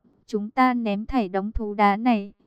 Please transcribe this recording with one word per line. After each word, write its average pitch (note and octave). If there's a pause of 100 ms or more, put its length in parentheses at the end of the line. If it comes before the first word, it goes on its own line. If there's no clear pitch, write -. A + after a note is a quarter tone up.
(260)
Chúng G#3
ta B3+
ném A3
thảy A#3
đống G3
thú G#3
đá G3+
này, A3 (140)